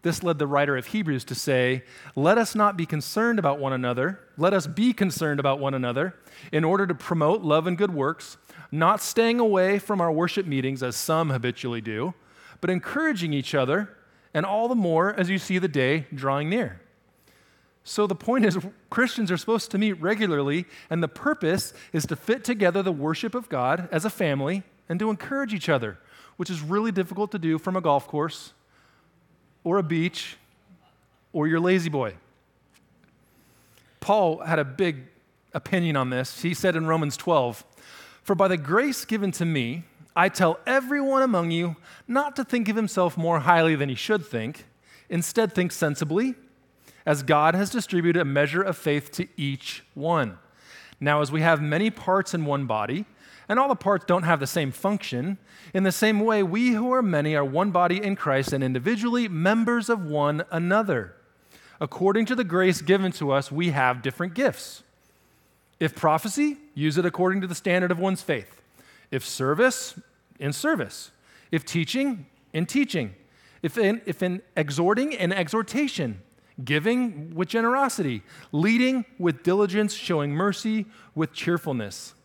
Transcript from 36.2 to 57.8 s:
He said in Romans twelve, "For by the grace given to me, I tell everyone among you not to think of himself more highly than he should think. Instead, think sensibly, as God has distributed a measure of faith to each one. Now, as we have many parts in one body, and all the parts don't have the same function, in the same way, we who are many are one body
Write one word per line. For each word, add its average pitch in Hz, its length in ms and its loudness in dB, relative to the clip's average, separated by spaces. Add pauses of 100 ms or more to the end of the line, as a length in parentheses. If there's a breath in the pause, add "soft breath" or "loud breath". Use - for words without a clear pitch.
He 170 120 0
said 180 220 2
in 160 100 -2
Romans 160 300 0
twelve, 131 480 0 (580 loud breath)
"For 196 140 0
by 190 100 4
the 185 100 2
grace 208 480 0
given 202 280 -2
to 180 120 -2
me, 151 400 -2 (300)
I 180 140 4
tell 185 380 2
everyone 269 560 2
among 180 280 2
you 170 260 -2 (300 loud breath)
not 277 300 -2
to 269 80 -2
think 233 240 0
of 214 80 0
himself 190 400 0
more 165 240 2
highly 165 340 6
than 139 140 0
he 127 80 -4
should 208 280 -2
think. 117 420 -6 (420 soft breath)
Instead, 185 440 0
think 180 200 0
sensibly, 165 640 -2 (720 soft breath)
as 147 160 0
God 151 320 4
has 190 160 0
distributed 175 500 2
a 165 40 2
measure 143 380 2
of 190 140 -2
faith 147 360 -2
to - 240 -6
each - 480 -6 (100)
one. 139 440 -2 (600 loud breath)
Now, 147 220 2
as 139 100 0
we 160 100 -2
have 160 200 4
many 156 300 0
parts 190 440 0
in 160 100 -2
one 139 220 -2
body, 117 400 -4 (420 loud breath)
and 220 100 2
all 277 80 4
the 269 80 2
parts 190 320 0
don't 180 160 2
have 165 160 4
the 143 80 -2
same 143 240 -2
function, 190 640 -4 (380 loud breath)
in 190 80 2
the 190 80 4
same 214 300 2
way, 214 240 4
we 226 260 2
who 240 220 0
are 254 100 2
many 156 320 2
are 143 100 2
one 170 280 0
body 180 280 2